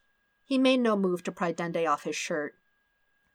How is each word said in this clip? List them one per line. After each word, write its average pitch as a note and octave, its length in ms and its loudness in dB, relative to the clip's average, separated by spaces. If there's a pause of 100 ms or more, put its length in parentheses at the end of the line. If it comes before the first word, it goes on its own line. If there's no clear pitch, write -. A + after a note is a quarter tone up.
(460)
He C4+ 100 0
made C4 220 6
no A3+ 180 2
move F#3 280 0
to F#3+ 80 -6
pry F3 200 -4
Dende E3+ 380 -2
off D3 140 0
his D#3 100 -4
shirt. D3+ 400 -6 (800)